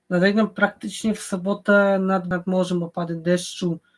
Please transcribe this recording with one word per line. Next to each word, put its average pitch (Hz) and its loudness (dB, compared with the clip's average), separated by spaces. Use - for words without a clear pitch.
nadejdą 202 2
praktycznie 202 -4
w - -10
sobotę 196 2
nad, 190 0
nad 175 -4
morzem, 180 0
opady 170 -6
deszczu, 175 -2